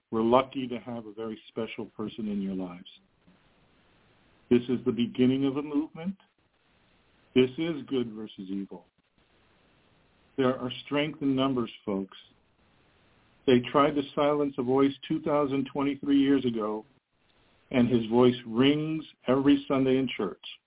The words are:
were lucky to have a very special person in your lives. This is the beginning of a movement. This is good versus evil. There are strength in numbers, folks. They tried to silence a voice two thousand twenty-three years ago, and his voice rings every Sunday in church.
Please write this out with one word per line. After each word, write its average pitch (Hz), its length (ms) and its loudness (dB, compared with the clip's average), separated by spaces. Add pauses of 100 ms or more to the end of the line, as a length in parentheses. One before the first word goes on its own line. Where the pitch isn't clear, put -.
(100)
were 113 120 -2
lucky 127 460 2
to 120 100 -8
have 117 280 -12
a 104 60 -14
very 110 260 -10 (100)
special 113 380 -8
person 107 420 -8
in 101 140 -4
your 95 120 -6
lives. 92 300 -10 (1700)
This 120 180 6
is 120 160 0
the 123 80 0
beginning 127 540 2
of 135 100 -2
a 147 60 -4
movement. 160 540 -6 (1160)
This 127 220 4
is 165 300 -4
good 120 260 -4
versus 107 360 -14
evil. 95 360 -8 (1500)
There 131 220 2
are 127 120 -8 (140)
strength 147 380 -4
in 135 120 0
numbers, 131 360 0 (160)
folks. 98 300 -4 (1300)
They 123 140 6 (100)
tried 147 260 4
to 143 60 -2 (120)
silence 147 440 0
a 127 40 -2
voice 139 300 2 (160)
two 160 120 -2
thousand 143 520 0
twenty-three 143 460 0
years 135 260 4
ago, 110 400 -4 (840)
and 120 180 4
his 113 180 0
voice 123 300 6 (100)
rings 147 580 2 (240)
every 139 380 4
Sunday 131 320 2
in 131 180 -2
church. - 280 -6 (220)